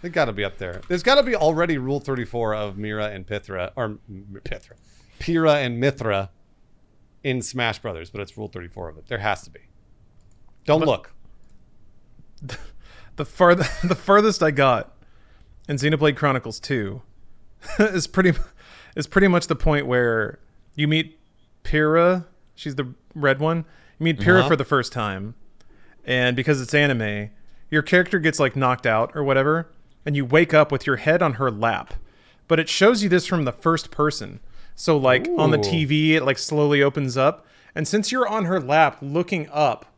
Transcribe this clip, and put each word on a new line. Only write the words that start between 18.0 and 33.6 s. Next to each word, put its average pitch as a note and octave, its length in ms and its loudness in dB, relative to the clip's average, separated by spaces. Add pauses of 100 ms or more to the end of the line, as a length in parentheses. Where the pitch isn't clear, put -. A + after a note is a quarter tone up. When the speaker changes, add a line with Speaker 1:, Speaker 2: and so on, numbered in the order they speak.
Speaker 2:
pretty, F#3 260 2 (640)
is D3+ 100 -6
pretty G3 220 4
much F3 180 2
the D#3 100 -2
point D3 300 0
where A#2 520 0 (360)
you D3 140 -2
meet D#3+ 300 -2 (440)
Pyrrha. E3 640 2 (280)
She's C#3+ 220 -10
the C3 160 -8 (220)
red C#3+ 260 0
one. D#3+ 240 -2 (340)
You D#3+ 60 -4
meet E3 160 0
Pyrrha F3+ 200 6
Speaker 1:
Uh-huh. C#3+ 80 2
Speaker 2:
for E3 80 2
the C3+ 80 -4
first C3 280 -2
time, G#2 420 -6 (680)
and B2 320 0
because C3+ 240 0
it's B2 140 -6
anime, A2 560 0 (400)
your D3+ 120 2
character F3+ 360 2
gets, D#3 200 0
like, C#3 160 2
knocked B2+ 320 0
out A2+ 280 2
or D3+ 100 -4
whatever, C#3 460 0 (360)
and D3 80 -2
you C#3 100 0
wake D#3 280 4
up D3+ 180 6
with C3+ 160 -4
your C3+ 100 0
head E3 260 2
on C#3+ 120 0
her B2+ 160 -2
lap. G#2+ 440 -4 (520)
But D#3+ 140 2
it D#3+ 80 -4
shows G#3+ 340 4
you G#3 60 0
this E3+ 180 2
from E3 200 0
the A#2+ 60 -2
first - 380 -2